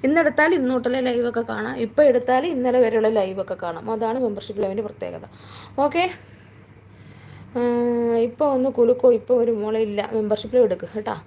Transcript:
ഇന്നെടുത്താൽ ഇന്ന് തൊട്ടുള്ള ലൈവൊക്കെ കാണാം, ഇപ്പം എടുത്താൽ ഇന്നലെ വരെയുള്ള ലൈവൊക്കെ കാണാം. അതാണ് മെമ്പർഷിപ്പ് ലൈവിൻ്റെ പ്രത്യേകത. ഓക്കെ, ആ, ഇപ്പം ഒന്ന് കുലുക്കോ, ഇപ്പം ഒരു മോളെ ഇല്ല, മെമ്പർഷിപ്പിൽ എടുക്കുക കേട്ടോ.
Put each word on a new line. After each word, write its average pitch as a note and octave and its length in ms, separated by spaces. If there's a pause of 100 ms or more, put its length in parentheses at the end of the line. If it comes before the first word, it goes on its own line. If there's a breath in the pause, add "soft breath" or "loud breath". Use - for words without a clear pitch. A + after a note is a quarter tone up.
ഇന്നെടുത്താൽ D#4 500
ഇന്ന് B3+ 160
തൊട്ടുള്ള B3 340
ലൈവൊക്കെ A#3 420
കാണാം, A3 240 (120)
ഇപ്പം C#4+ 240
എടുത്താൽ B3 420
ഇന്നലെ B3+ 320
വരെയുള്ള A3 340
ലൈവൊക്കെ F#3+ 460
കാണാം. E3+ 320
അതാണ് A3+ 300
മെമ്പർഷിപ്പ് G3+ 360
ലൈവിൻ്റെ G3+ 260
പ്രത്യേകത. F3 360 (640 loud breath)
ഓക്കെ, E4+ 180 (1500 loud breath)
ആ, A#3+ 40 (680)
ഇപ്പം D4 260
ഒന്ന് C4 240
കുലുക്കോ, B3 400
ഇപ്പം B3 240
ഒരു A#3+ 80 (100)
മോളെ A3 280
ഇല്ല, G3+ 200 (100)
മെമ്പർഷിപ്പിൽ G#3+ 500
എടുക്കുക - 260
കേട്ടോ. G#3+ 320